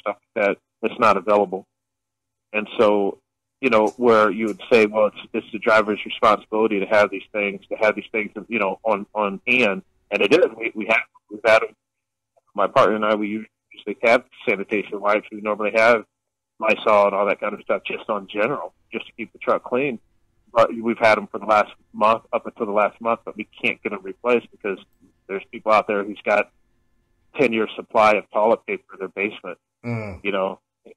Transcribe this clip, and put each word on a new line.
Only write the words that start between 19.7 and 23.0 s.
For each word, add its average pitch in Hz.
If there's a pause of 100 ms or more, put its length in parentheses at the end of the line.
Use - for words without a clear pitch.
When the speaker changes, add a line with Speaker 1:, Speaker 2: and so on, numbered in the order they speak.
Speaker 1:
But 113
we've 117
had 110
them 101
for -
the 101
last 104 (200)
month, 110 (100)
up 117
until -
the 104
last 104